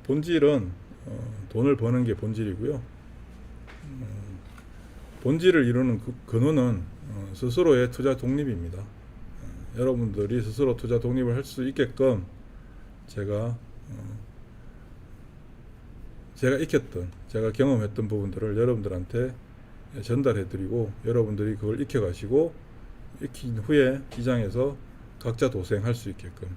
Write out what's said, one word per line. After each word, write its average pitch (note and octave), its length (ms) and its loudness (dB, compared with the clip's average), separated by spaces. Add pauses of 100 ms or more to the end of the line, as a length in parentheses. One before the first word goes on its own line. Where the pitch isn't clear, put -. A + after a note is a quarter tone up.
본질은, D3 680 4 (360)
어, - 420 -8
돈을 C3 280 4
버는 A#2+ 280 2
게 A2+ 100 2
본질이고요. G#2 600 -2 (1080)
음, G#2 540 -10 (840)
본질을 E3 440 6
이루는 B2 340 4
그 B2 140 -8 (120)
근원은, B2 560 4 (260)
어, G2 260 -8
스스로의 B2 560 6
투자 C3 240 2
독립입니다. B2 640 -2
어, G2+ 80 -10 (920)
여러분들이 A#2 640 2
스스로 A#2+ 340 2
투자 A#2 240 0
독립을 A#2+ 340 2
할 C3+ 100 -2
수 B2+ 220 -4
있게끔 B2+ 600 2 (800)
제가, G#2 500 -2 (340)
어, G#2+ 280 -10 (2250)
제가 B2+ 240 2
익혔던, B2+ 520 0 (180)
제가 A2 240 0
경험했던 A2+ 540 2
부분들을 G2+ 520 -2
여러분들한테 A#2 760 0 (680)
전달해드리고, G#2+ 880 0 (140)
여러분들이 G#2+ 500 2
그걸 G#2+ 240 -2
익혀가시고, B2 720 2 (680)
익힌 B2+ 380 -6
후에 C3+ 500 4
시장에서 A#2+ 680 0 (420)
각자 A#2+ 300 0
도생할 G#2+ 460 0
수 A#2 160 -8
있게끔 F#2 460 -10